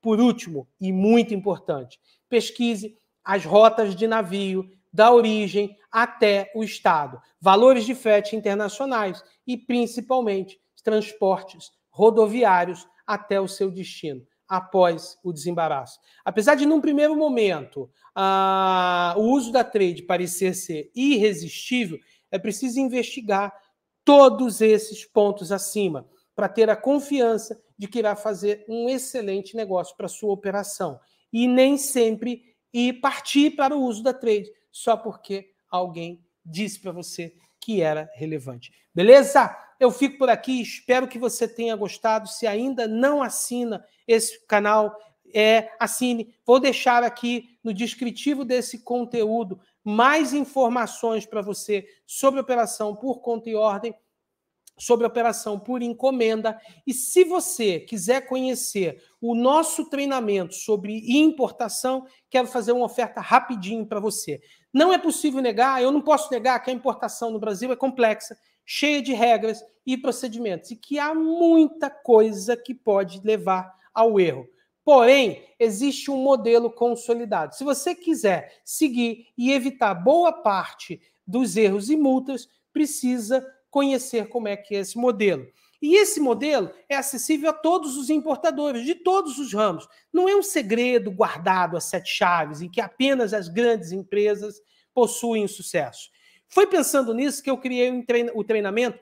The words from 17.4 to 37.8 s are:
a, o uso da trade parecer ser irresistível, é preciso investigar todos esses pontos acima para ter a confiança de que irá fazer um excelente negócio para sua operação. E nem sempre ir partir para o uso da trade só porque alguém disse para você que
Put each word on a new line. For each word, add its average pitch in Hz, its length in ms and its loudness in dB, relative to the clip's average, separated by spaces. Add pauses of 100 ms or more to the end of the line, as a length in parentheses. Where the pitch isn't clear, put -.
a, 190 1000 2
o 214 60 0
uso 233 280 0
da 247 120 2
trade 185 400 -2
parecer 180 500 -2
ser 160 420 -10
irresistível, 214 1040 -2 (320)
é 196 80 -4
preciso 226 400 -6
investigar 226 760 -4 (520)
todos 262 560 8
esses 214 440 2
pontos 202 460 0
acima 190 560 -4 (280)
para 208 120 -2
ter 220 220 2
a 214 60 4
confiança 254 840 -2 (160)
de 202 100 -14
que 240 120 -6
irá 208 160 0
fazer 208 520 -6
um 233 220 -4
excelente 214 680 -6
negócio 190 400 -6
para 202 120 -10
sua 202 260 -4
operação. 196 680 -8 (320)
E 240 160 0
nem 262 300 4
sempre 233 760 -4 (180)
ir 247 280 -2
partir 285 540 2
para 285 200 0
o 285 60 0
uso 226 200 -4
da 247 120 0
trade 214 360 -2 (220)
só - 240 0
porque 196 560 -12 (180)
alguém 175 540 -8 (220)
disse 196 340 -8
para 190 120 -12
você 170 440 -12 (240)
que 214 220 -2